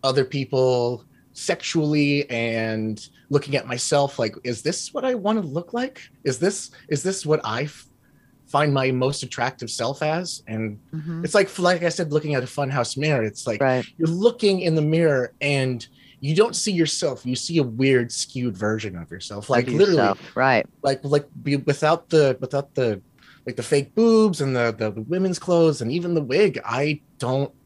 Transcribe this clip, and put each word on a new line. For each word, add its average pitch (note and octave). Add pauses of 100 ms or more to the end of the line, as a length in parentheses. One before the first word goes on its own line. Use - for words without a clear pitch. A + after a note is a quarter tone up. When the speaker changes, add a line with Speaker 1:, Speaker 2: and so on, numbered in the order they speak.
Speaker 1:
other C3+
people B2+ (280)
sexually D3
and A2+ (220)
looking C#3
at -
myself, C#3
like, A2+ (100)
"Is A#2+
this -
what C4+
I C4
wanna G#3+
look D#3+
like? B3 (240)
Is C3
this, F#3+ (180)
is C#3+
this F#3+
what D3+
I A2+
f-, - (600)
find D3
my C3+
most B2+
attractive B2
self B2+
as?" E3
And A2 (160)
Speaker 2:
Mm-hmm. E3
Speaker 1:
it's F3+
like, G3
like F3
I E3+
said, D#3+
looking D3
at B2+
a B2+
funhouse C3+
mirror, C#3+
it's -
like G#2+
Speaker 2:
Right. B2+ (140)
Speaker 1:
you're D#3+
looking G3
in D#3+
the D#3
mirror D3+
and C3 (340)
you D3
don't G#3
see G#3+
yourself. D#3
You B2+
see E3
a D3
weird, B2
skewed B2
version G#2+
of E2
yourself. G2+
Like, B2
Speaker 2:
Of B2+
Speaker 1:
literally, F3
Speaker 2:
yourself, -
right. B2+ (160)
Speaker 1:
like, C#3
like, C#3+ (160)
be, C#3+
without D3+
the, C#3
without C#3
the, A2 (420)
like, A#2+
the A#2+
fake C#3+
boobs A3
and C3+
the, A#2
the, A2
the A2
women's F3+
clothes E3
and A2+
even F3
the D#3
wig, E3
I C#3+ (160)
don't C3 (140)